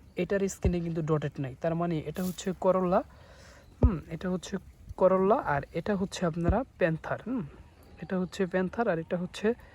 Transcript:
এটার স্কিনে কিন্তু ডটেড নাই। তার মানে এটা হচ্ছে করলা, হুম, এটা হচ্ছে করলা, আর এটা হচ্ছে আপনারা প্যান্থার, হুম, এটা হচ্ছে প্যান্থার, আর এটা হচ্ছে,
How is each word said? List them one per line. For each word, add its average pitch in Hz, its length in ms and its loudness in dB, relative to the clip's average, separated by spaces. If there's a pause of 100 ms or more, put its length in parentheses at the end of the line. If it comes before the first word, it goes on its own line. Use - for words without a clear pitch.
(160)
এটার 190 320 0
স্কিনে 180 320 0
কিন্তু 165 220 -4
ডটেড 151 360 0
নাই। 135 220 -6
তার 165 140 0
মানে 165 240 -2
এটা 156 240 -6
হচ্ছে 185 380 -6
করলা, 185 420 4 (800)
হুম, 180 200 4 (100)
এটা 165 200 -4
হচ্ছে 185 260 -4 (400)
করলা, 190 380 6
আর 151 280 0 (100)
এটা 180 240 -2
হচ্ছে 180 300 -2
আপনারা 170 380 2 (140)
প্যান্থার, 165 480 0
হুম, 220 200 -4 (560)
এটা 185 160 -4
হচ্ছে 185 280 -2
প্যান্থার, 185 420 0
আর 170 100 2
এটা 165 180 -4
হচ্ছে, 190 380 -2 (200)